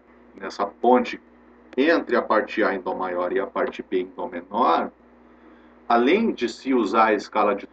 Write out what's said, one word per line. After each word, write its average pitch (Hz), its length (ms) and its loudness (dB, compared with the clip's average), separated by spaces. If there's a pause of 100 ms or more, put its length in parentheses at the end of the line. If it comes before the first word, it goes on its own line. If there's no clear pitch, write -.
(340)
nessa 98 320 -8
ponte 123 540 2 (560)
entre 135 400 2
a 110 60 2
parte 107 400 0
A 95 120 2
em 92 60 -4
Dó 90 140 -6
maior 90 380 -4
e 95 80 0
a 95 60 -4
parte - 360 -4
B 92 180 -2
em 90 140 -8
Dó 90 140 -8
menor, 98 600 -2 (1000)
além 151 440 2
de 120 160 -4
se - 260 -6
usar 110 320 4
a 107 80 4
escala 104 400 -2
de - 180 -10